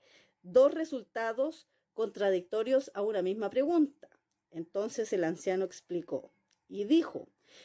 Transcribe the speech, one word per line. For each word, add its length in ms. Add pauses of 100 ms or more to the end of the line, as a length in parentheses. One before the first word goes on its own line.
(420)
dos 300
resultados 960 (240)
contradictorios 1000
a 80
una 200
misma 280
pregunta. 580 (420)
Entonces 600
el 100
anciano 420
explicó 680 (340)
y 180
dijo, 440 (360)